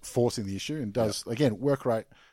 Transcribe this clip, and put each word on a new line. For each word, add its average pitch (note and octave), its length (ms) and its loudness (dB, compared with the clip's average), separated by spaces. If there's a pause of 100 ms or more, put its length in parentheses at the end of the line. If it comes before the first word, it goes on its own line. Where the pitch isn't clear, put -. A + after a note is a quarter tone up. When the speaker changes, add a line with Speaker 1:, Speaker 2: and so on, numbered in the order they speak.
Speaker 1:
forcing A#2+ 460 0
the G2 100 -4
issue D3+ 200 -4
and A2 180 -4
does, A2 320 0
Speaker 2:
Yeah. A#2 80 -4
Speaker 1:
again, A2 260 2
work C#3 240 2
rate, A2+ 220 0 (260)